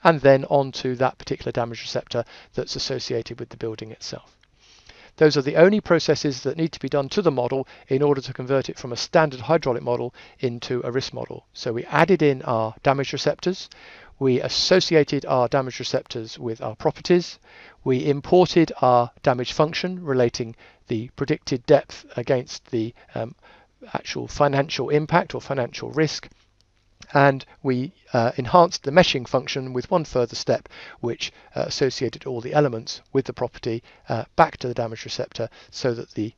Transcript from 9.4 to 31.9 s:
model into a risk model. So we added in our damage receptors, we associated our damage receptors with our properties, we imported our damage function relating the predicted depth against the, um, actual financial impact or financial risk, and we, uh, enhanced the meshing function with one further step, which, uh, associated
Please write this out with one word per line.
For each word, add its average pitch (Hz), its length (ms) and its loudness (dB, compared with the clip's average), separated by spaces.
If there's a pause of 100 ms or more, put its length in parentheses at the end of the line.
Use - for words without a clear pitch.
model 123 320 -4 (260)
into 123 440 -4
a 127 80 -6
risk 127 220 -4
model. - 400 -12
So - 180 -8
we 113 140 -6
added 165 360 4
in 139 200 2
our 110 420 -2
damage 139 300 0
receptors, - 560 -4 (500)
we 131 220 2
associated 151 840 2
our 127 220 2
damage 131 320 -2
receptors 123 580 -6
with 117 240 -8
our 120 140 -8
properties, - 640 0 (460)
we 135 200 0
imported 156 760 4
our 123 280 6 (140)
damage 123 300 0
function 180 500 -2
relating 123 500 0 (360)
the 117 260 -4
predicted 139 500 -4
depth - 400 2 (120)
against 127 540 -4
the, 117 220 -2 (200)
um, 117 220 -8 (580)
actual - 340 -8
financial 139 640 0
impact 156 440 0
or 120 60 -6
financial 120 520 -6
risk, 147 360 -2 (840)
and 139 320 4 (160)
we, 131 320 -2 (200)
uh, 120 220 2
enhanced 175 480 2
the 139 80 -4
meshing 143 360 4
function 131 460 -4
with 123 180 -4
one 175 120 2
further 120 320 -2
step, - 320 -2 (340)
which, - 300 -6 (240)
uh, 127 120 -2
associated - 580 -4